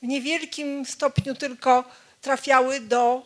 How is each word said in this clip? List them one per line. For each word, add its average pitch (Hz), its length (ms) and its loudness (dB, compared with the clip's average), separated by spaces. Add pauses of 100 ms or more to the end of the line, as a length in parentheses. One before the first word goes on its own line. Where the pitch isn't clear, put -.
w 247 40 -10
niewielkim 285 800 -6
stopniu 269 480 -2
tylko 254 500 0 (380)
trafiały 262 580 2
do 240 460 2